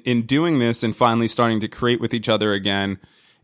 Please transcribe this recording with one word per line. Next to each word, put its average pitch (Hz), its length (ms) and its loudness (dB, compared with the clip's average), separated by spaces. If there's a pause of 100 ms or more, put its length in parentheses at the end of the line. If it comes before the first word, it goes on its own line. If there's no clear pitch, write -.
in 120 180 0
doing 147 360 0
this 117 240 0
and 110 120 -2
finally 117 340 2
starting 113 320 0
to 104 80 -6
create 120 320 -2
with 117 140 -4
each 113 140 -4
other 107 240 2
again, 98 460 -2 (460)